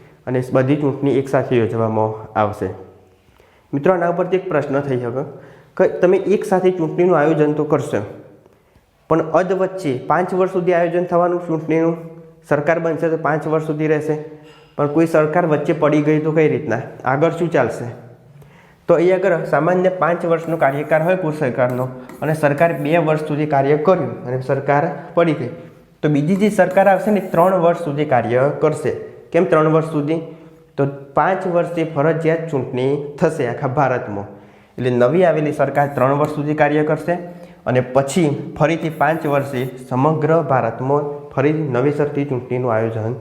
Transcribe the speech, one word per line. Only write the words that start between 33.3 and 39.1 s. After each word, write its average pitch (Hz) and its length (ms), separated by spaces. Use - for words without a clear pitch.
આખા 117 200
ભારતમાં. 123 580
એટલે 123 120
નવી 123 360
આવેલી 156 280
સરકાર 143 420
ત્રણ 131 180
વર્ષ 147 220
સુધી 147 180
કાર્ય 151 300
કરશે 156 300
અને 123 160
પછી 139 800
ફરીથી 156 300
પાંચ 156 360